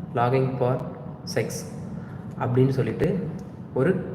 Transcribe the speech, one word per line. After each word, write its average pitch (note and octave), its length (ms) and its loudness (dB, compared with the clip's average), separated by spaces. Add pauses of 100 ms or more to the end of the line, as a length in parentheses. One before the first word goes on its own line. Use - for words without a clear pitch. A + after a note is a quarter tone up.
(140)
longing B2+ 440 4
for B2+ 180 4 (580)
sex" B2+ 120 2 (920)
அப்படின்னு C3 280 6
சொல்லிட்டு C3 580 2 (480)
ஒரு C3+ 300 4 (100)